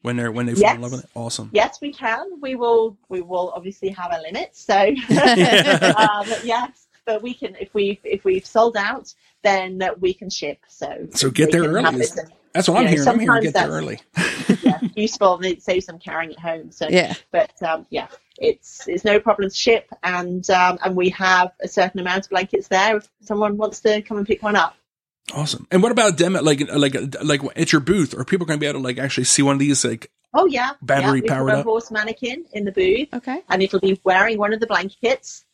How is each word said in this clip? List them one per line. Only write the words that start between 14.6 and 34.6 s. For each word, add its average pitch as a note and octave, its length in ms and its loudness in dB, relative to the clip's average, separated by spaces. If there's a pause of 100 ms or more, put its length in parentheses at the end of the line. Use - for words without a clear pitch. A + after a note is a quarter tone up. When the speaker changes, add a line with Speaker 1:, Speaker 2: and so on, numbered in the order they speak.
Speaker 1:
early. E3 220 2
<laughs> - 20 -
Speaker 2:
yeah, F#3+ 100 -4
useful. G3+ 420 2
And F#3 100 -6
it F3+ 160 -4
saves F#3 240 -2
them E3+ 120 -18
carrying D#3+ 340 -8
it - 80 -20
home. E3 320 -8
So, D#3 180 -6
Speaker 3:
Yeah. F3 240 2 (180)
Speaker 2:
but, E3 300 0
um, D#3+ 260 -4
yeah, - 200 -8 (300)
it's, - 500 -4
it's F#3 160 -4
no G#3 160 4
problem G3+ 300 0
to - 40 -16
ship. - 340 0 (140)
And, F3+ 480 -4
um, F3+ 320 4
and F#3+ 140 -2
we F3+ 140 2
have F#3 420 2 (100)
a F#3 60 -10
certain F#3+ 320 -2
amount F#3 260 -4
of - 40 -20
blankets G3 380 -4
there G3+ 280 2
if - 120 -6 (120)
someone G#3 380 -2
wants G#3 220 -4
to G#3+ 220 2
come G#3 140 -8
and G3+ 100 -4
pick - 160 -2
one G#3 140 0
up. E3 180 2 (600)
Speaker 1:
Awesome. D3 360 -6
And F#3 120 6
what A#3 100 4
about G#3+ 240 2
demo, F3 260 0
like, D3 180 2 (140)
like, C#3 220 2 (260)
like D3 180 0 (140)
at - 160 -2
your D3+ 100 4
booth? D#3+ 380 0
Are C3 60 -6
people F3 220 -2
gonna D3+ 120 -2
be D3 80 -2
able C#3+ 140 -4
to, C3 40 -6
like, B2+ 140 -4
actually B2+ 260 -4
see - 180 2
one C#3 100 4
of C#3 80 0
these, C#3+ 240 2
like, - 260 -6 (240)
Speaker 2:
Oh, F#4 120 4
yeah. C4 240 0 (120)
Speaker 1:
battery C3+ 360 2
Speaker 2:
Yeah, - 40 -2
we - 60 -2
Speaker 1:
powered C3+ 220 0
Speaker 2:
put - 60 4
a - 40 0
Speaker 1:
up? - 60 -6
Speaker 2:
horse A3+ 260 -2
mannequin A#3 600 -6
in G#3 120 -6
the G3+ 80 -4
booth. G3+ 420 2
Speaker 3:
Okay. C4 340 -8
Speaker 2:
And F#3 140 0
it'll F#3+ 180 0
be F#3+ 220 0
wearing G3+ 360 2
one G#3 140 0
of A3 80 -2